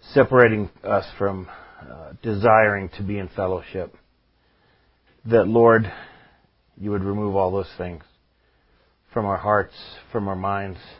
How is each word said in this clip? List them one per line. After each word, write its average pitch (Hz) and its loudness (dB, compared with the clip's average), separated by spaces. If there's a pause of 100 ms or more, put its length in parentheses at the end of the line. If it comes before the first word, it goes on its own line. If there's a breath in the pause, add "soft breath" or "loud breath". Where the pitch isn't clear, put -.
(140)
separating 117 4 (140)
us 98 -2 (120)
from, 98 -6 (320 loud breath)
uh, 73 -20 (100)
desiring 107 2
to - -14
be 101 -6
in 95 -8
fellowship, 92 -8 (1300)
that, 110 4
Lord, 113 4 (880 loud breath)
you 101 -8
would 98 -4
remove 101 -4
all 95 0
those 95 -4
things 87 -12 (1080)
from 110 -4
our 98 -2
hearts, 104 0 (380)
from 101 -4
our 95 -4
minds. 98 -6 (220)